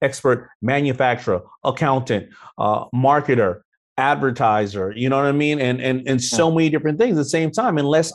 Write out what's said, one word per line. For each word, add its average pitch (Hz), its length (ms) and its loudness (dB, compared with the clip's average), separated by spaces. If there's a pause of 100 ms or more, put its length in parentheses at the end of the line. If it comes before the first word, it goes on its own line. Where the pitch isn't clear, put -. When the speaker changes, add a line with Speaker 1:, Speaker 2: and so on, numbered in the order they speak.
Speaker 1:
expert 131 460 0 (120)
manufacturer, 127 800 0 (220)
accountant, 127 640 0 (320)
uh, 107 340 0
marketer, 127 680 2 (360)
advertiser, 110 1000 0
you 123 140 -2
know 135 80 2
what 139 80 2
I 139 60 2
mean? 147 280 0
And, 127 220 -2
and, 131 260 -2
and 131 140 0
so 165 280 0
Speaker 2:
Yeah. 160 60 0
Speaker 1:
many 160 140 2
different 151 300 -2
things 226 180 2
at 147 60 0
the 127 60 -8
same 160 200 0
time, 214 300 -2
unless 156 360 0